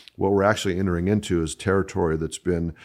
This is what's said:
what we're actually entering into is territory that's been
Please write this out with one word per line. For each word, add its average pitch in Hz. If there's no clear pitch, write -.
what 98
we're 98
actually 101
entering 90
into 98
is 78
territory 92
that's 78
been 85